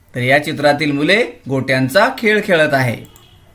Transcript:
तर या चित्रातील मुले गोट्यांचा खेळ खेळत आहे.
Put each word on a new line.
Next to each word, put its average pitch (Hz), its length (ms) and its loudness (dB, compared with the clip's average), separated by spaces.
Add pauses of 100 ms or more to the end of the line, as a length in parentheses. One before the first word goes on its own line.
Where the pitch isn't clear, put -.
(140)
तर 127 60 -6
या 135 240 2
चित्रातील 147 480 0
मुले 160 300 2 (260)
गोट्यांचा 135 600 0 (100)
खेळ 214 260 0
खेळत 156 300 0
आहे. 123 220 -2 (580)